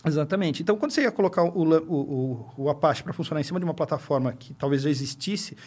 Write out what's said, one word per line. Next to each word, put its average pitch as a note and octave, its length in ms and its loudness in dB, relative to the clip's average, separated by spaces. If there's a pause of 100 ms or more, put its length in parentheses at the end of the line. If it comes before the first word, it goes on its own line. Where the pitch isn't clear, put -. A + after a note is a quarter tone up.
Exatamente. D#3 600 0
Então, G#3 160 2
quando D4 140 0
você D#4 100 2
ia A#3+ 100 4
colocar F#3 320 2
o E3+ 180 0
la-, D#3+ 200 6
o, E3 120 -4 (640)
o, C3+ 80 -6
o D3 60 2
Apache D3 320 2
pra C#3+ 100 -8
funcionar D#3 260 -4
em C#3+ 60 -2
cima F3+ 160 -4
de F3 60 -4
uma D#3+ 80 -2
plataforma C#3 580 0
que - 220 -16
talvez C#3 260 0
já C#3+ 80 0
existisse, D3 680 -4 (120)